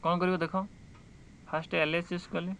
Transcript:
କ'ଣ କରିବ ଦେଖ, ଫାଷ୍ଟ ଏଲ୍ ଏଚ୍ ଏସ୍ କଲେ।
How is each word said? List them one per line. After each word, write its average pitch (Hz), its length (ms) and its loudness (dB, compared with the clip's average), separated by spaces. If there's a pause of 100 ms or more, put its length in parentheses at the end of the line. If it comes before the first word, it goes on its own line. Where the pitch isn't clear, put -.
କ'ଣ 165 180 4
କରିବ 180 180 4
ଦେଖ, 165 180 0 (920)
ଫାଷ୍ଟ 160 280 -4
ଏଲ୍ 156 200 4
ଏଚ୍ 175 180 -2
ଏସ୍ 175 160 -4
କଲେ। 175 320 -2